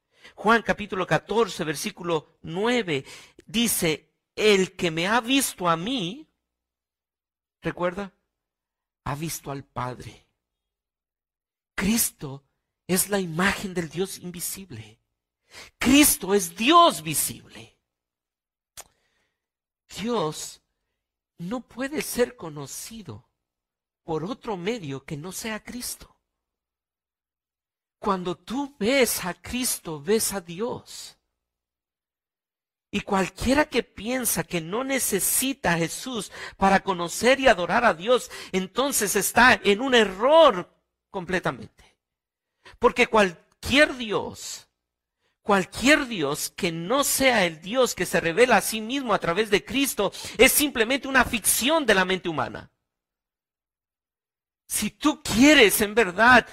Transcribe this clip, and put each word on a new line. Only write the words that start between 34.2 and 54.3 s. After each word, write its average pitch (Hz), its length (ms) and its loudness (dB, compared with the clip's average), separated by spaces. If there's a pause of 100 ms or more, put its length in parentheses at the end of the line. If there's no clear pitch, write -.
que 170 180 -6
no 175 220 -6
necesita 254 920 -2
a 165 40 0
Jesús 196 540 -6 (240)
para 196 260 4
conocer 190 560 0
y 262 80 -4
adorar 196 380 4
a 208 100 4
Dios, 214 360 0 (200)
entonces 240 640 -2
está 226 480 4
en 202 180 2
un 262 140 0
error 226 800 4 (360)
completamente. 170 840 -6 (840)
Porque 240 260 4
cualquier 226 880 2
Dios, 196 720 -8 (720)
cualquier 269 680 2
Dios 151 420 -4
que 175 220 -4
no 180 320 -2
sea 240 420 2
el 160 140 -8
Dios 226 340 0
que 185 100 -4
se 175 160 0
revela 202 360 4
a 185 60 2
sí 220 180 -6
mismo 240 340 -2
a 175 60 0
través 190 280 -2
de 190 160 2
Cristo, 220 480 -2 (260)
es - 120 8
simplemente 262 560 0
una 269 180 4
ficción 262 600 0
de 214 80 4
la 190 100 4
mente 185 240 -2
humana. 123 400 -6 (2000)